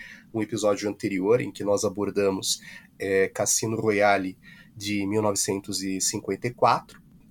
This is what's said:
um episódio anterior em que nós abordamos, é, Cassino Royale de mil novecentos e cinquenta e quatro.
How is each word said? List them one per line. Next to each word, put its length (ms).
um 80
episódio 480
anterior 500
em 120
que 100
nós 220
abordamos, 760
é, 300
Cassino 500
Royale 640
de 280
mil 160
novecentos 640
e 180
cinquenta 460
e 80
quatro. 480